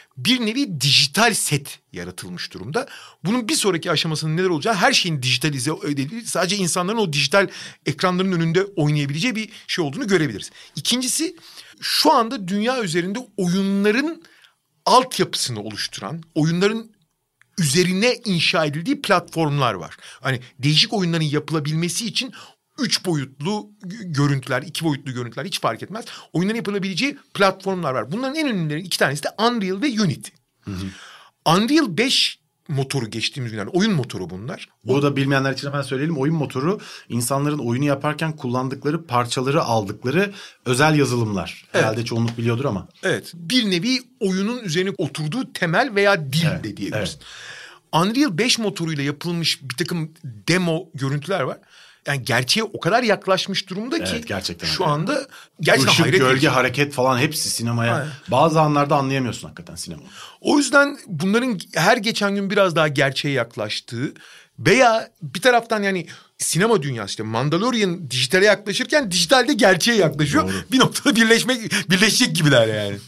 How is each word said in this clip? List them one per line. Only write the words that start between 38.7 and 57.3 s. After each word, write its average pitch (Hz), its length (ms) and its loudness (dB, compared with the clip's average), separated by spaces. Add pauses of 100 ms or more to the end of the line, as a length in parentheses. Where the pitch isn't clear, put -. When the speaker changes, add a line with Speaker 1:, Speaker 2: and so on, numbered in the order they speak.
Speaker 2:
parçaları 123 560 0
aldıkları 123 680 0 (320)
özel 147 340 4
yazılımlar. 117 680 -2 (100)
Speaker 1:
Evet. 170 100 4
Speaker 2:
Herhalde 113 200 -2
çoğunluk 117 340 -2
biliyordur 117 260 0
ama. 101 240 -4 (140)
Speaker 1:
Evet. 175 320 -2
Bir 196 360 0
nevi 233 320 0 (180)
oyunun 196 380 -2
üzerine 185 400 -2
oturduğu 156 540 -4
temel 202 420 0
veya 196 380 2
dil 160 200 2
Speaker 2:
Evet, 90 120 -6
Speaker 1:
de 101 120 -8
diyebiliriz. 95 440 -6
Speaker 2:
evet. - 60 -20 (680)
Speaker 1:
Unreal 208 460 2
beş 233 200 2
motoruyla 170 460 -2
yapılmış 160 580 -4
bir 135 140 -12
takım 160 360 -4 (120)
demo 165 680 -2
görüntüler 147 460 -4
var. - 180 -4 (480)
Yani 139 180 -4
gerçeğe 127 400 0
o - 160 -8
kadar 208 220 2
yaklaşmış 190 640 0
durumda 226 360 -6
ki - 100 -4
Speaker 2:
Evet, - 140 -8
gerçekten - 400 -6
Speaker 1:
şu - 140 -2
Speaker 2:
öyle. 160 100 4
Speaker 1:
anda 226 340 -2 (340)
gerçekten 165 320 4
Speaker 2:
Işık, 160 120 4
Speaker 1:
hayret 165 160 4
Speaker 2:
gölge, 131 120 6
Speaker 1:
verici. 135 160 2
Speaker 2:
hareket 127 440 2
falan 131 260 2
hepsi 147 320 -2